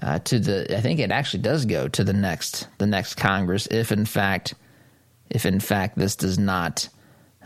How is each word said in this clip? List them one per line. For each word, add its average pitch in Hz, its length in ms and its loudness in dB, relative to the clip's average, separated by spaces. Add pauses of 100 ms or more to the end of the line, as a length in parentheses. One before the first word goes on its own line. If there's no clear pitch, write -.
uh, 76 200 -2
to - 180 0
the, 98 400 0
I - 20 2
think 151 200 2
it 101 100 0
actually 107 320 0
does 139 240 2
go 76 220 0
to - 160 2
the 98 80 2
next, 95 560 -2 (100)
the 101 80 2
next 101 300 0
Congress 95 500 2
if 113 240 0
in 104 160 2
fact, 98 480 0 (760)
if - 160 0
in 92 140 2
fact 101 400 0
this 98 160 0
does 95 240 0
not, 92 500 -2 (580)